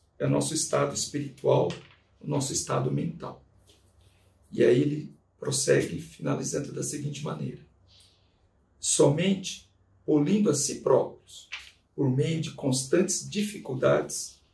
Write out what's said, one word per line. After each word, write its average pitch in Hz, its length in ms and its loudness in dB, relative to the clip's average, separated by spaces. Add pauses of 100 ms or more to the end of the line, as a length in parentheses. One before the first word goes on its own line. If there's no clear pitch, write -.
(200)
é 139 60 -2
o 135 40 0
nosso 143 240 0
estado 143 400 0
espiritual, - 760 0 (480)
o - 80 -12
nosso 73 260 -2
estado - 380 -2
mental." - 520 -6 (1080)
E - 120 2
aí 123 180 8
ele 147 340 -2 (240)
prossegue, - 600 2
finalizando - 720 -6
da - 120 -6
seguinte 143 400 -6
maneira: - 420 -8 (1120)
"Somente 165 920 2 (340)
polindo 156 460 2
a - 20 2
si - 280 -2
próprios, - 680 0 (460)
por 139 140 0
meio 160 320 0
de - 100 -6
constantes 143 760 0
dificuldades, - 1160 -2 (120)